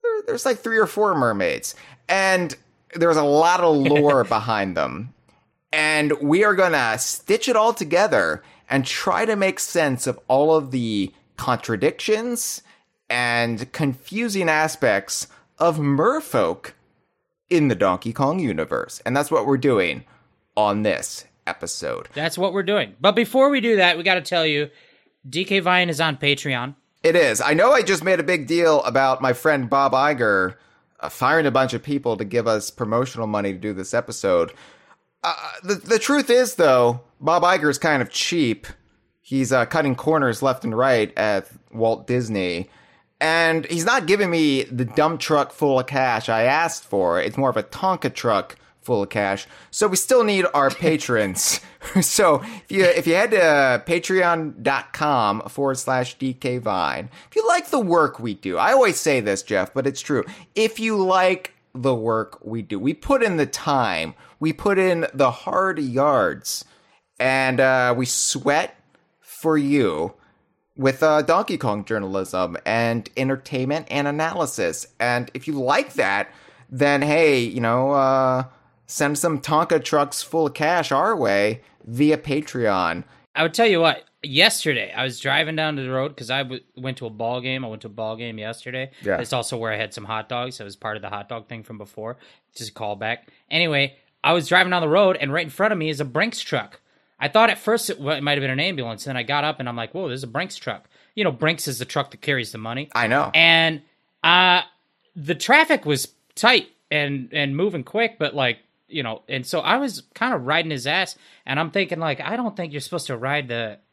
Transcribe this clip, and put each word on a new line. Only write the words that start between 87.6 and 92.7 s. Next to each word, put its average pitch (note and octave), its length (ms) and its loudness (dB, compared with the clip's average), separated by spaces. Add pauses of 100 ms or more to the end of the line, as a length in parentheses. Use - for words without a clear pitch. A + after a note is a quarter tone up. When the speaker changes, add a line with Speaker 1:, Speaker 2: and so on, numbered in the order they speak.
Speaker 2:
I A2+ 40 -10
went A2 120 -14
to A#2 60 -16
a - 20 -14
ball A2 260 -8
game A2+ 220 -12
yesterday. B2 540 -12 (100)
Speaker 1:
Yeah. G2 180 -2
Speaker 2:
It's A#2+ 140 -6
also B2 240 -4
where A2+ 160 -4
I G#2 40 -6
had G#2+ 180 -8
some G#2+ 100 -14
hot A2 240 -8
dogs. B2 300 -8
It A2 40 -14
was G2+ 120 -16
part G#2+ 200 -10
of G#2 60 -12
the G2 80 -14
hot G2+ 180 -12
dog A2+ 200 -12
thing A2+ 160 -16
from A2 160 -18
before. A2 380 -12 (380)
Just A2 140 -12
a - 40 -20